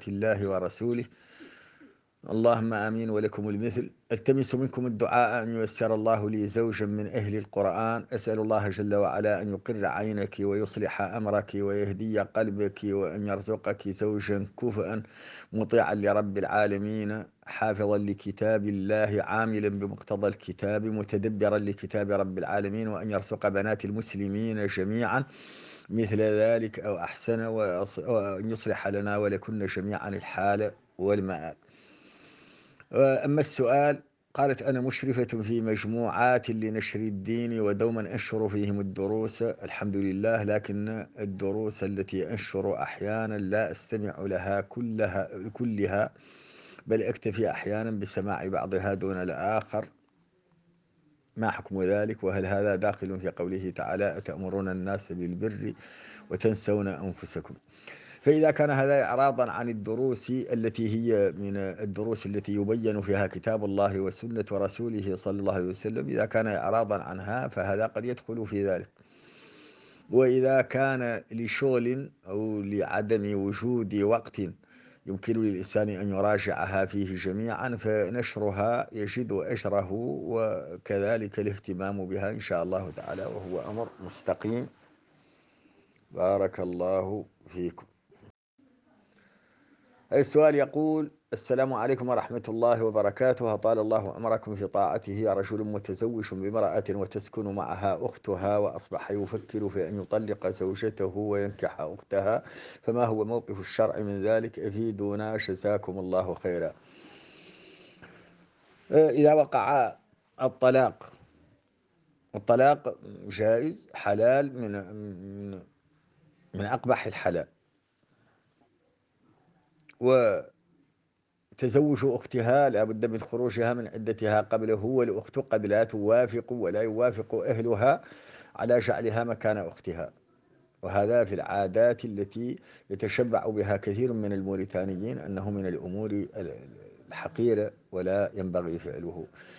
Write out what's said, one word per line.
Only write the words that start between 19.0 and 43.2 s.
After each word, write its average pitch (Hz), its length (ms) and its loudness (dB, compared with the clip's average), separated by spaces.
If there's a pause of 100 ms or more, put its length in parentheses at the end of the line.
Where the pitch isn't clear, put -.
عاملا 107 460 2
بمقتضى 101 580 -2
الكتاب، 104 580 -2
متدبرا 107 720 2
لكتاب 101 540 -2
رب 95 260 2
العالمين، 101 500 -2
وأن 107 240 -4
يرزق 104 360 -2
بنات 101 380 0
المسلمين 104 800 -2
جميعا 107 600 0 (640)
مثل 107 320 0
ذلك 107 580 4
أو 101 180 -4
أحسن، 113 420 -4
ويص-، 104 600 -2
وأن 101 500 0
يصلح 107 380 -2
لنا 101 300 0
ولكن 104 480 -2
جميعا 98 440 -4
الحال 101 640 0 (260)
والمآل. 95 580 0 (1400)
أما 135 480 4
السؤال، 139 580 2 (340)
قالت: 135 280 2
أنا 131 200 0
مشرفة 123 600 -2
في 113 200 0
مجموعات 113 880 2
لنشر 110 500 -4
الدين 113 600 -2
ودوما 110 420 2
أنشر 107 480 -2
فيهم 101 300 0
الدروس، 101 640 -2
الحمد 101 520 -4
لله، 101 480 0
لكن 104 640 -2 (120)
الدروس 104 640 -4
التي 95 480 -4
أنشر 98 500 -2
أحيانا 107 560 -4